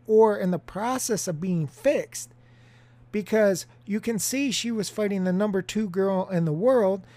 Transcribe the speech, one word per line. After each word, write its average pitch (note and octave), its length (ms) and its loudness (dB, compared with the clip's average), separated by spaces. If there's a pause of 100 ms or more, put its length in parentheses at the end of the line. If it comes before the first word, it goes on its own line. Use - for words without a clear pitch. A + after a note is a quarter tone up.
or A3 320 6
in F#3+ 140 0
the E3+ 60 -2
process A#3 680 -4
of D#3 140 -6
being E3+ 260 -2
fixed, - 640 -2 (800)
because G#3 540 2 (220)
you G#3 140 -2
can A3+ 180 -4
see C4+ 320 -2
she A3+ 200 -4
was G#3+ 200 -4
fighting G3+ 340 -2
the F#3 80 2
number G3 300 0
two G#3+ 260 -4
girl F#3+ 400 0
in F3 160 0
the D#3+ 80 0
world G3 500 2 (140)